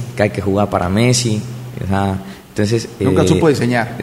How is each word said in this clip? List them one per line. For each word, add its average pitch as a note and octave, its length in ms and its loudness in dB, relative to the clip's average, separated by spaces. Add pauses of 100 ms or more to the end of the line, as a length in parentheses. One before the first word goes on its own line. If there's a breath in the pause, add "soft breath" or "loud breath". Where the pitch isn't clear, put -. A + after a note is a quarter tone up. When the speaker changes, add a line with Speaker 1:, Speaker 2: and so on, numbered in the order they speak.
(180)
Speaker 1:
que G#2 60 2
hay G#2+ 80 2
que G2 100 -6
jugar G2 280 0
para F2+ 200 0
Messi. A2+ 520 2 (400)
O F2+ 60 -6
sea, G2 300 0 (320 loud breath)
entonces, G#2+ 400 -2 (100)
Speaker 2:
Nunca - 240 4
Speaker 1:
eh, - 60 4
Speaker 2:
supo - 180 4
diseñar. A#2+ 560 0